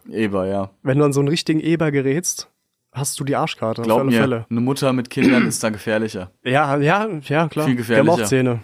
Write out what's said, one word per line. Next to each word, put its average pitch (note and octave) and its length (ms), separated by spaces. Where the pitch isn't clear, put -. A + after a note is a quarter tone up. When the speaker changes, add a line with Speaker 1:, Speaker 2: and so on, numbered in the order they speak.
Speaker 1:
Eber, G2 360
ja. G2 240
Speaker 2:
Wenn C#3 160
du D3 60
an C#3+ 80
so C3+ 80
einen C#3+ 80
richtigen D#3 320
Eber D#3+ 300
gerätst, C#3 580
hast - 260
du D3 60
die C3+ 120
Arschkarte, A#2 460
Speaker 1:
Glaub A2+ 140
Speaker 2:
auf B2 60
alle C3+ 80
Speaker 1:
mir, A#2 100
Speaker 2:
Fälle. A#2 300
Speaker 1:
eine A#2 100
Mutter C3+ 320
mit B2+ 160
Kindern B2+ 380
ist A2+ 180
da A2+ 60
gefährlicher. G#2+ 600
Speaker 2:
Ja, C#3 340
ja, F#3 300
ja, D3+ 260
klar. D3+ 180
Speaker 1:
Viel B2+ 100
Speaker 2:
Die A#2 180
haben A2 140
auch - 100
Speaker 1:
gefährlicher. A2+ 60
Speaker 2:
Zähne. B2 400